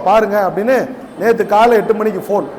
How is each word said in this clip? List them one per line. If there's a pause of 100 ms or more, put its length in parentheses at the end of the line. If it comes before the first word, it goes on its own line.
பாருங்க
அப்படின்னு (420)
நேத்து
காலை
எட்டு
மணிக்கு
ஃபோன். (120)